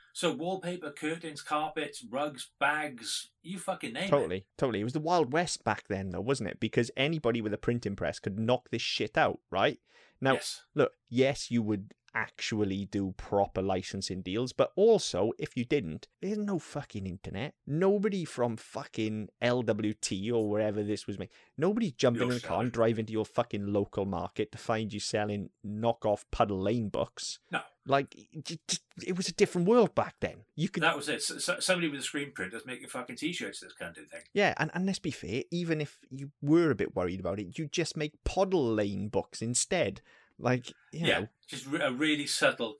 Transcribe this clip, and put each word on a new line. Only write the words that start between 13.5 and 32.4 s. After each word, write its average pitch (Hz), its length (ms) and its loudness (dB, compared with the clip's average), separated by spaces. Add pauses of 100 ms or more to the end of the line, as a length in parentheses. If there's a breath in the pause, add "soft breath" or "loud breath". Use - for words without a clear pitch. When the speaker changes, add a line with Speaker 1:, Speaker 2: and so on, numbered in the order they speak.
Speaker 2:
licensing 95 600 -2
deals, 113 320 -2
but - 220 4
also, 185 640 4
if - 160 -6
you 120 100 0
didn't, 98 420 -2 (140)
there's 208 160 -4
no 202 220 -2
fucking 107 480 -8
internet. 92 460 -8 (120)
Nobody 190 600 2
from 120 320 0
fucking 110 720 -4 (120)
L 123 220 2
W 107 300 2
T 104 380 -4
or 110 180 2
wherever 107 340 2
this 104 240 -2
was 101 100 -4
made, 92 120 -8 (280 soft breath)
nobody's 202 360 2
jumping 120 300 2
Speaker 1:
Your 123 80 2
Speaker 2:
in 123 60 0
a 117 40 -6
car 92 200 0
and 123 60 2
Speaker 1:
show. 120 80 -2
Speaker 2:
driving 113 320 4
to 110 60 -8
your 107 120 2
fucking 104 460 -2
local 101 340 2
market 95 460 -2
to - 60 -12
find 110 360 -2
you 104 60 -4
selling 104 500 0 (160)
knockoff 107 680 0
Puddle 104 300 2
Lane 107 280 2
books. - 500 -4 (100)
Speaker 1:
No. - 120 -2 (260)
Speaker 2:
Like, 139 280 2
it - 300 -16
j-, 160 220 -10
j-, - 100 -2 (300)
it 180 100 0
was 185 100 -2
a 170 60 -6
different 180 340 4
world 226 280 6
back - 240 0
then. 87 240 -6 (120)
You 160 140 0
could - 140 -4
Speaker 1:
That 160 140 4
was 143 120 -6
it. 117 140 -2
So, 151 160 -4
so, 180 200 -2
somebody 175 280 2
with 139 140 -4
a - 20 -6
screen 143 300 -4
print 92 200 -6